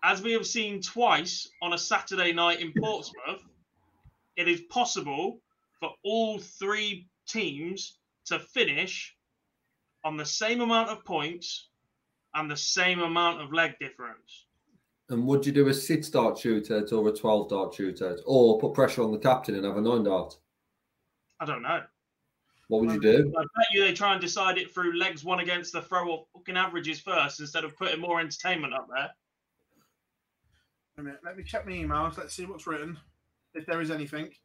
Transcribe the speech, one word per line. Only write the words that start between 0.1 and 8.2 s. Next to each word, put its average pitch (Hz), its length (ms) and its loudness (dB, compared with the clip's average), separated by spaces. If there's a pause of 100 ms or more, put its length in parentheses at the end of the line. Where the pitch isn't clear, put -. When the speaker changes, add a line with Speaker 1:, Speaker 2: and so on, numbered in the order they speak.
Speaker 1:
we 226 100 0
have 226 140 0
seen 208 340 -4
twice 180 640 0 (140)
on 175 140 -2
a 170 40 -4
Saturday 185 540 0
night 170 280 2
in 170 200 -8
Portsmouth, 196 600 -6 (920)
it 175 120 0
is 170 220 0
possible 190 720 -2 (400)
for 165 100 -6 (120)
all 220 360 0
three 202 680 -4 (220)
teams 180 720 -6 (260)